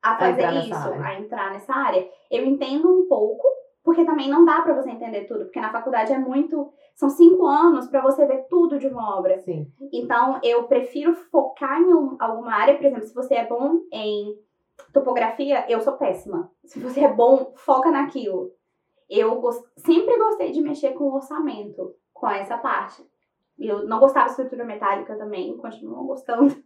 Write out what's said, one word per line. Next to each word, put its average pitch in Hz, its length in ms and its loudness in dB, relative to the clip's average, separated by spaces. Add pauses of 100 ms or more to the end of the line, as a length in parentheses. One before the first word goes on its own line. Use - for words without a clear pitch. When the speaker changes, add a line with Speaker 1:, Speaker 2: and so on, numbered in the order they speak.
Speaker 1:
a 226 120 0
Speaker 2:
A - 40 -2
Speaker 1:
fazer - 140 2 (100)
Speaker 2:
entrar 170 100 0
nessa - 180 -2
Speaker 1:
isso, - 240 -8
Speaker 2:
área. 139 120 -8
Speaker 1:
a 196 140 -8
entrar 208 340 -8
nessa 208 220 -10
área. 214 340 -2 (220)
Eu 240 120 -2
entendo 277 480 0
um 370 160 2
pouco, - 360 0 (400)
porque 330 200 4
também 302 280 0
não 339 140 8
dá 294 180 2
pra - 100 0
você 254 160 -4
entender 226 360 -10
tudo, - 200 -8
porque - 160 -10
na 220 100 -6
faculdade 233 400 -2
é 262 60 0
muito, 277 560 -4 (220)
são 277 120 0
cinco 339 380 8
anos 294 420 4
pra 269 140 0
você 277 240 4
ver 262 240 -2
tudo 339 300 2
de 262 80 -4
uma 226 320 -4
obra. 185 220 0
Speaker 2:
Sim. 156 300 -8 (220)
Speaker 1:
Então, 240 480 0
eu 240 220 2
prefiro 294 500 0
focar - 680 -2
em 359 140 6
um, 294 260 2
alguma 233 360 -6
área, 233 200 4
por 277 120 -4
exemplo, 226 180 -2
se - 80 -20
você 247 220 -2
é 233 100 -2
bom 277 340 -2 (120)
em 208 420 -8 (580)
topografia, 254 800 -2
eu 226 120 0
sou 262 120 -2
péssima. - 580 -6 (140)
Se - 140 -18
você 254 220 -4
é 247 120 4
bom, 254 420 4
foca 269 360 2
naquilo. 220 580 -4 (600)
Eu 226 320 0
gos-, 240 220 -4 (140)
sempre 440 400 2
gostei 440 340 0
de 302 100 -2
mexer 285 320 -4
com 277 200 -2
orçamento, 269 800 -8 (200)
com - 140 -6
essa 202 300 -6
parte. - 460 -6 (560)
Eu 208 280 -6
não 226 120 -4
gostava 269 260 6
de 247 60 -6
estrutura 254 340 -8
metálica 208 500 -6
também, 202 420 -10
continuo 226 400 -16
não 269 100 -12
gostando. 262 480 0 (100)